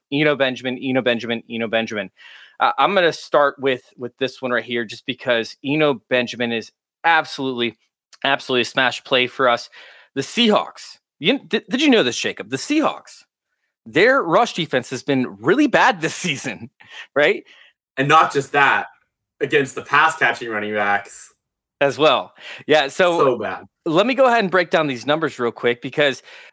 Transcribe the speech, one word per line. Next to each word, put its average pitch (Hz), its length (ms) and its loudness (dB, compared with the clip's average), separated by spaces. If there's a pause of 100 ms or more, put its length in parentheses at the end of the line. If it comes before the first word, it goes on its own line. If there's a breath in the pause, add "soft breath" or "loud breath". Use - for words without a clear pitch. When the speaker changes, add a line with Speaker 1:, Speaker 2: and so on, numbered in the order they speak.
(120)
Speaker 1:
Eno 147 240 2
Benjamin, 127 460 -2
Eno 131 180 0
Benjamin, 117 480 -2
Eno 117 180 -6
Benjamin. 110 440 -4 (480 loud breath)
Uh, - 180 0
I'm 156 180 2
gonna 175 160 4
start 147 480 0
with, 131 380 -2
with 120 220 -10
this 127 240 -6
one 127 80 -4
right 120 120 -2
here 120 220 -6
just 113 220 -14
because 120 580 -4
Eno 147 300 2 (160)
Benjamin 120 420 -2
is 113 200 -8 (320)
absolutely, 131 720 -2 (440)
absolutely 135 400 0
a 110 40 -6
smash 127 360 -2
play 127 240 0
for 131 220 0
us. 120 220 0 (440 loud breath)
The 135 60 -4
Seahawks. - 800 -2 (220)
You, 214 180 0
did, - 320 -4
did 247 100 -2
you 311 80 2
know 226 140 6
this, 123 180 -2
Jacob? 104 300 -6
The 127 80 -4
Seahawks, - 640 -4 (640)
their 208 360 4
rush 190 300 2
defense 143 380 -4
has 123 120 -8
been 123 360 -2
really 214 300 2
bad 190 340 2
this 160 120 -4
<laughs> - 0 -
season, 127 540 -6 (460 loud breath)
right? 151 300 2 (520 soft breath)
Speaker 2:
And - 120 0
not 165 240 6
just 139 200 -4
that, 131 360 2 (520)
against 135 340 0
the 123 80 -8
pass 156 360 2
catching 120 320 -2
running 104 240 -4
backs. 101 580 -4 (500)
Speaker 1:
As 139 140 2
well. 123 380 2 (320 loud breath)
Yeah, 143 220 4
so 175 300 2
Speaker 2:
So 131 200 2
bad. 101 260 -8 (220)
Speaker 1:
let 175 200 2
me 262 80 0
go 262 120 4
ahead 233 140 4
and 190 100 0
break 175 180 2
down 160 180 0
these 123 200 -6
numbers 151 320 -2
real 120 120 -2
quick 120 300 -2
because 139 420 -2 (300 loud breath)